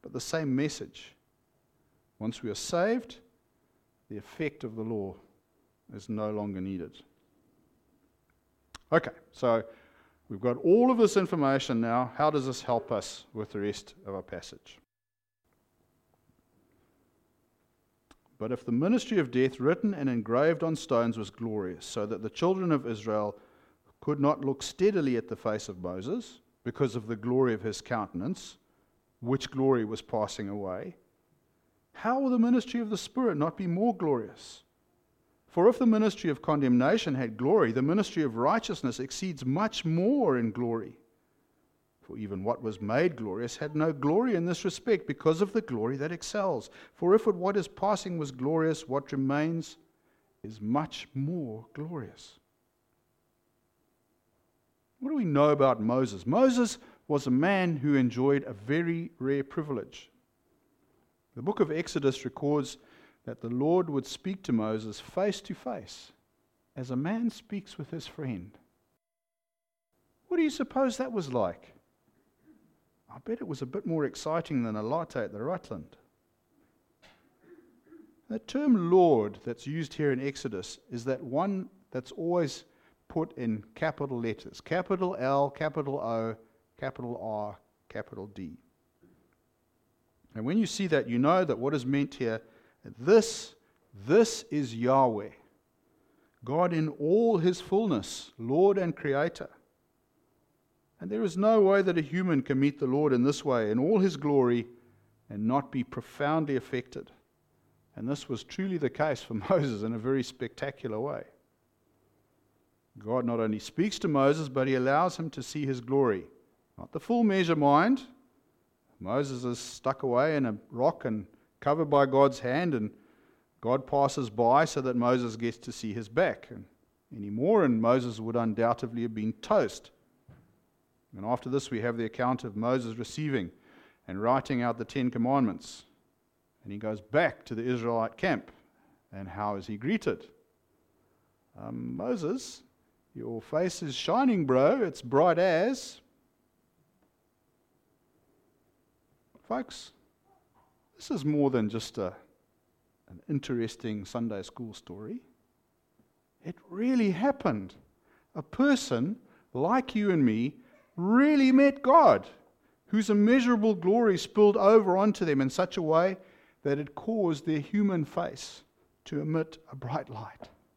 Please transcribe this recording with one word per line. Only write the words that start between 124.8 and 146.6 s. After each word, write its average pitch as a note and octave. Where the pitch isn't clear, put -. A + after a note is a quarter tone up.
that B2+
Moses B2
gets A#2
to -
see A2
his G#2+
back C3+
and G2+
anymore, A#2+
and A#2
Moses A#2+
would A2+
undoubtedly A#2
have A#2
been A2
toast. -
And G2
after B2
this, C3+
we A2+
have A#2
the A#2
account B2
of G#2
Moses A#2
receiving B2
and F#2+
writing B2+
out A#2
the A2+
Ten B2+
Commandments. B2
And G2+
he G#2
goes G#2+
back D3+
to A#2
the A2+
Israelite A#2
camp. -
And G2
how G#2
is F#2+
he G#2
greeted? B2+
Um, B2
"Moses, G#3+
your A2+
face F3
is C#3
shining, G#3+
bro. C#3+
It's F3
bright D#3
as." F#3